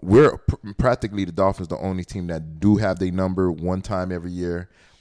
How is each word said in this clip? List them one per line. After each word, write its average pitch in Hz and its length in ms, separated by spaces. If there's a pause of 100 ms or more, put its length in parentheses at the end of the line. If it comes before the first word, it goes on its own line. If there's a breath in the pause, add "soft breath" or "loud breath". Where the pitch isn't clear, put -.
we're 117 340
pr-, - 400
practically 104 480
the 87 60
Dolphins, 95 380
the 80 100
only 92 240
team 87 240
that 80 320
do 101 180
have 95 220
their 92 120
number 92 400
one 90 300
time 92 300
every 90 200
year. 87 380 (320 soft breath)